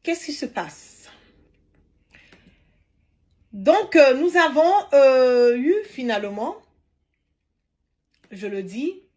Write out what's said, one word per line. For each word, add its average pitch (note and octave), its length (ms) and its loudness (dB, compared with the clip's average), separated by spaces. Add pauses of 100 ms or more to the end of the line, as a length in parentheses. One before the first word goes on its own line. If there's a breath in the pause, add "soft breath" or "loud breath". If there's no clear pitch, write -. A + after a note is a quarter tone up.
Qu'est-ce E4+ 200 -6
qui D4 80 -12
se C#4+ 140 -10
passe ? - 640 -14 (2500 soft breath)
Donc, C#4 420 0
euh, C#4 200 6
nous E4 240 -2
avons, D#4+ 340 2 (220)
euh, B3+ 640 4
eu D4 160 0 (100)
finalement, A3+ 720 -8 (1700)
je G3+ 160 -14
le G3 160 -10
dis A#3+ 400 -10 (140)